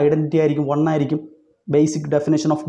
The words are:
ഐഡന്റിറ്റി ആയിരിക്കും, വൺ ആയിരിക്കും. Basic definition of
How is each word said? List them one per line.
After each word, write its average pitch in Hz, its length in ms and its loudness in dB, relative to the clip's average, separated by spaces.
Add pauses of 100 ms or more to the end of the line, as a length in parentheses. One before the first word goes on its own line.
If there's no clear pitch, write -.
ഐഡന്റിറ്റി 151 420 2
ആയിരിക്കും, 147 300 0
വൺ 151 80 0 (120)
ആയിരിക്കും. 151 260 -2 (540)
Basic 151 280 2 (120)
definition 151 400 0
of 151 140 -4